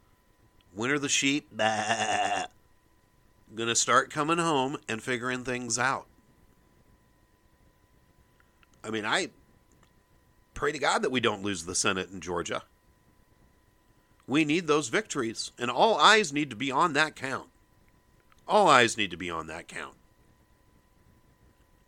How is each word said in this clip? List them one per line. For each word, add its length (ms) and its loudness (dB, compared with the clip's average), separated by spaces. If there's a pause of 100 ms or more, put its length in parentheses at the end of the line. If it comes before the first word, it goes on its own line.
(760)
When 160 -2
are 80 0
the 100 -4
sheep? 420 0
<laughs> 60 -18
Bah. 880 0 (1080)
Gonna 200 0
start 340 2
coming 280 -2
home 400 0 (100)
and 140 -6
figuring 420 -6
things 340 -6
out. 300 -2 (2750)
I 60 -12
mean, 160 -4
I 240 -2 (1200)
pray 180 -4
to 80 -6
God 220 0
that 100 -2
we 80 0
don't 240 -2
lose 220 -4
the 100 -6
Senate 360 -2
in 100 -12
Georgia. 420 -6 (1600)
We 180 2
need 220 0
those 220 2
victories, 680 -4
and 120 -4
all 280 4
eyes 360 6
need 160 -2
to 60 -12
be 160 -4
on 220 2
that 220 2
count. 340 -8 (960)
All 200 6
eyes 300 6
need 140 -2
to 60 -12
be 120 -6
on 180 -6
that 200 -12
count. 280 -12 (1900)